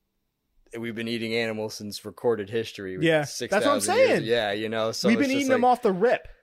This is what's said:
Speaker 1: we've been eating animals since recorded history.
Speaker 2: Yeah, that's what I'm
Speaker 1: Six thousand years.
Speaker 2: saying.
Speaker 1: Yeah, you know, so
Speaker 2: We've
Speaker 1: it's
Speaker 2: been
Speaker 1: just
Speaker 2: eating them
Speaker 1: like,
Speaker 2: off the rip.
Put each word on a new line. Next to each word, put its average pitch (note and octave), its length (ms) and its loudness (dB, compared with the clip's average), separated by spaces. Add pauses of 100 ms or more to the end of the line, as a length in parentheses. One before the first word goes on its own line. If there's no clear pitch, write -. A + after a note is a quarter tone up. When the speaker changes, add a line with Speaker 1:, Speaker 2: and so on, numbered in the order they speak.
(800)
Speaker 1:
we've A#2 160 -6
been A2+ 140 -6
eating A2+ 260 -4
animals A2 380 -2
since G#2 320 -12
recorded G#2 440 0
history. G#2 520 -6
Speaker 2:
Yeah, D#3+ 180 2
that's C#3+ 220 -6
what A#2+ 120 -4
I'm G3+ 60 4
Speaker 1:
Six - 60 0
thousand D#4+ 320 2
years. C5 120 6
Speaker 2:
saying. G#3 140 2
Speaker 1:
Yeah, A2 300 2
you G#2+ 160 -2
know, A2+ 220 -2
so - 180 0
Speaker 2:
We've A3+ 100 4
Speaker 1:
it's C#4 80 2
Speaker 2:
been C4 40 0
Speaker 1:
just C#4 100 0
Speaker 2:
eating C4+ 100 -2
them B3+ 120 4
Speaker 1:
like, B3 80 6
Speaker 2:
off A#3+ 100 2
the G#3 100 2
rip. G3+ 360 2 (160)